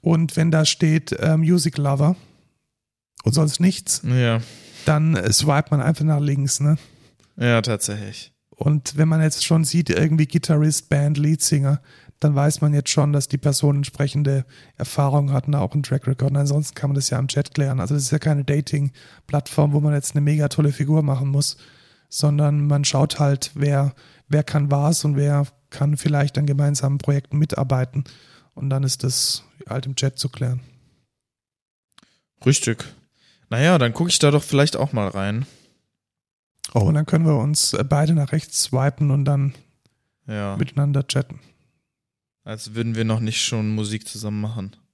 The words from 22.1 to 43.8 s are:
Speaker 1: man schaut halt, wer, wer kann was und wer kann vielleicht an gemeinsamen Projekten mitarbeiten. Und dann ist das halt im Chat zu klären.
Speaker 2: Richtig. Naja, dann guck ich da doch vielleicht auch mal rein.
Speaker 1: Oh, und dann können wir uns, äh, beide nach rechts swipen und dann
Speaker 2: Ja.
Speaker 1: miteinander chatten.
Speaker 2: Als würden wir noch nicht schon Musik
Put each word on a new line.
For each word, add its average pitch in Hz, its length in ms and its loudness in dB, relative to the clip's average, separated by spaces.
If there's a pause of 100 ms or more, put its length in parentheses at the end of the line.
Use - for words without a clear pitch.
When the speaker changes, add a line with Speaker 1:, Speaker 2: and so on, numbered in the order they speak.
Speaker 1:
man 143 180 2
schaut 143 340 0
halt, 143 340 0
wer, 139 400 0 (360)
wer 151 140 2
kann 143 280 0
was 143 320 0
und 147 140 0
wer 143 280 2 (240)
kann 147 280 -2
vielleicht 147 400 0
an 147 80 0
gemeinsamen 143 540 0
Projekten 139 380 -2
mitarbeiten. 131 680 -2 (480)
Und 135 160 -6
dann 135 140 0
ist 131 200 -4
das - 400 -2 (240)
halt 127 180 -6
im 131 120 -8
Chat 135 200 -2
zu 131 120 -4
klären. 127 320 -4 (1800)
Speaker 2:
Richtig. 127 400 0 (640)
Naja, 123 280 4
dann 120 140 2
guck 165 160 -4
ich - 120 0
da 143 120 4
doch 147 120 2
vielleicht 147 340 2
auch 143 160 -2
mal 104 160 -2
rein. 104 360 -4 (1300)
Speaker 1:
Oh, 120 60 2
und 107 140 4
dann 151 120 2
können 165 200 2
wir 151 120 4
uns, 143 360 0
äh, - 100 -2
beide 151 300 2
nach 147 180 0
rechts - 320 -4
swipen 139 480 0
und 139 140 0
dann 139 280 0 (760)
Speaker 2:
Ja. 104 300 -8
Speaker 1:
miteinander 139 480 -2
chatten. - 360 -6 (1000)
Speaker 2:
Als 110 320 -12
würden 117 180 -2
wir 113 120 -2
noch 110 140 0
nicht 113 240 -4
schon 107 300 -2
Musik 107 340 -6